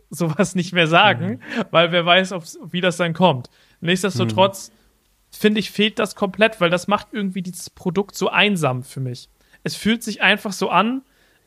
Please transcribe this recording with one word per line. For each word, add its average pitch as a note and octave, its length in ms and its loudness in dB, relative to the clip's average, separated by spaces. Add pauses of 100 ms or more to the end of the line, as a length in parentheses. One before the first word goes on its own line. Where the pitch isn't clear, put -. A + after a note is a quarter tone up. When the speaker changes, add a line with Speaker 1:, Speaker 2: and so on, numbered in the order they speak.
Speaker 1:
<laughs> - 100 -20
sowas E3+ 460 -2
nicht F3 160 -4
mehr E3+ 160 2
sagen, F3 380 4 (340)
Speaker 2:
Mhm. - 100 -2
Speaker 1:
weil E3 220 4
wer F3 120 2
weiß, F#3 280 4
ob's, F#3 260 -10 (140)
wie F3+ 80 -2
das F3 160 0
dann E3+ 160 -2
kommt. D#3+ 380 2 (300)
Nichtsdestotrotz, F#3 920 0
Speaker 2:
Mhm. - 40 -20 (640)
Speaker 1:
finde G#3+ 220 2
ich, - 140 -6
fehlt G#3+ 260 0
das G#3 160 -4
komplett, G#3+ 460 0
weil E3+ 100 2
das F3 160 -2
macht G3+ 240 -2
irgendwie G3 320 -4
dieses F3+ 260 -12
Produkt F#3 460 -4
so - 140 -2
einsam D#3+ 560 0
für - 160 -12
mich. B2 280 -8 (360)
Es E3 100 -6
fühlt A3+ 300 -2
sich - 180 -6
einfach G#3 300 0
so - 180 -4
an, A3+ 320 0 (440)